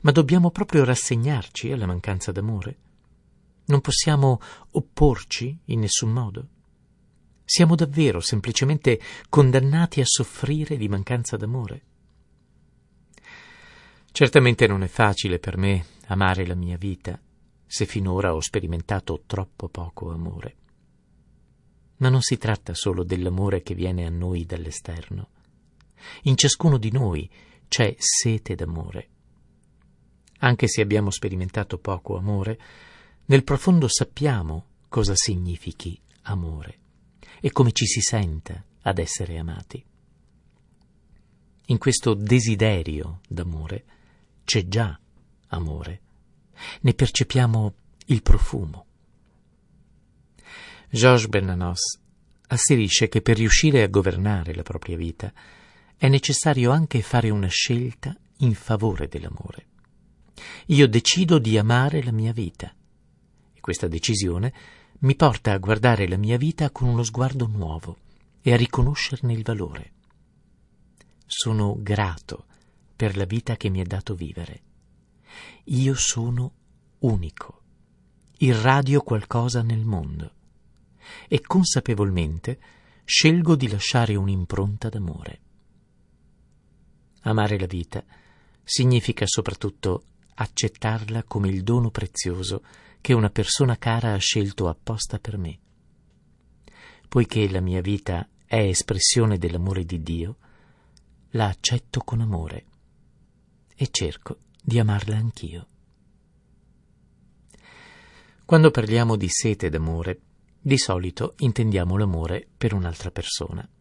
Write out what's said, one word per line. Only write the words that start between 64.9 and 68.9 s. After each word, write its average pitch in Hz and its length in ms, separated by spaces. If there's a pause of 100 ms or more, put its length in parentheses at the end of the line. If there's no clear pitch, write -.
mi 135 160
porta 127 360
a 98 60
guardare 104 500
la 92 100
mia 110 200
vita 151 320
con 127 180
uno 120 160
sguardo 123 440
nuovo 82 500 (440)
e 123 120
a - 20
riconoscerne 123 800